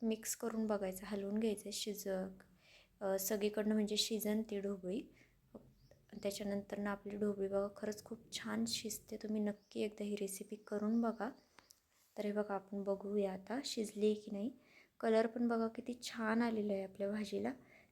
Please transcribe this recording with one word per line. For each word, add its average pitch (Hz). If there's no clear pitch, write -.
मिक्स 220
करून 220
बघायचं, 202
हलवून 202
घ्यायचं 214
आहे, 202
शिज-, 190
अ, 196
सगळीकडनं 208
म्हणजे 214
शिजन 214
ती 208
ढोबळी. 196
त्याच्यानंतरनं 202
आपली 202
ढोबळी 202
बघा, 196
खरंच 208
खूप -
छान 220
शिजते. -
तुम्ही 214
नक्की 208
एकदा 214
ही 208
रेसिपी 202
करून 214
बघा. 226
तर 208
हे 208
बघा, 208
आपण 196
बघूया 196
आता 202
शिजली 214
की 214
नाही. 208
कलर 226
पण 240
बघा 226
किती 240
छान 226
आलेला 214
आहे 196
आपल्या 196
भाजीला, 208